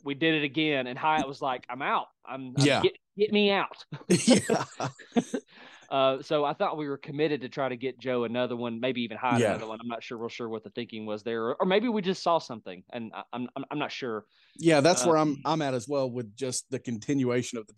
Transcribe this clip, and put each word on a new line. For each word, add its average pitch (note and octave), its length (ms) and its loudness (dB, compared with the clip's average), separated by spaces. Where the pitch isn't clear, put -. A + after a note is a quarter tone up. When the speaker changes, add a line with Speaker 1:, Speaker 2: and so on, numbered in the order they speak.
Speaker 1:
we C#3+ 100 -4
did D#3+ 200 2
it D3+ 100 0
again, C#3+ 440 0
and B2+ 100 -8
Hyatt D#3 300 2
was C#3 120 -10
like, B2+ 300 -2
"I'm B2+ 120 -6
out. F3 240 0
I'm, C3 320 -10
I'm C#3 80 6
Speaker 2:
Yeah. B2+ 160 4
Speaker 1:
get, - 100 2
get G#3 160 2
me G#3 200 6
out." F3+ 400 -2
Speaker 2:
<laughs> - 160 -12
Yeah. F#3 560 4
Speaker 1:
<laughs> A#3+ 80 2
Uh, C3+ 300 2
so D3 240 0
I C#3+ 80 0
thought D#3+ 240 -2
we D3+ 100 -4
were C#3 120 -4
committed D3 420 -2
to B2 80 -8
try C3+ 180 -2
to B2+ 100 -2
get B2 220 -6
Joe B2 260 -2
another A#2+ 320 -2
one, A#2 220 -4
maybe B2 260 -2
even A2 120 -8
Hyatt A#2+ 240 2
Speaker 2:
Yeah. A2 140 4
Speaker 1:
another - 140 -8
one. A2 120 -10
I'm A#2+ 80 -10
not A#2 140 -8
sure, A#2+ 160 -10
real A2+ 100 -6
sure A#2 180 -10
what A2 160 -8
the - 60 -14
thinking A2 380 -10
was G#2+ 160 -6
there, A2+ 220 -4
or, B2 160 -2
or G3 60 2
maybe G#3 220 4
we G#3+ 140 0
just F3+ 200 -2
saw E3+ 160 4
something, G2+ 440 -12
and A2+ 220 -8
I, G2 80 -10
I'm, A#2+ 240 -6
I'm, C3+ 140 -8
I'm D3 80 -6
not C3+ 120 -4
sure. A2 360 -6
Speaker 2:
Yeah, D#3+ 260 6
that's F3 240 6
Speaker 1:
Uh, - 20 4
Speaker 2:
where E3 80 8
I'm, D#3 300 4
I'm D#3 160 0
at C#3 100 -2
as B2 160 -4
well C#3 220 0
with A#2 260 -8
just - 340 -6
the B2+ 80 -4
continuation B2 800 0
of G#2+ 80 -12
the - 120 -20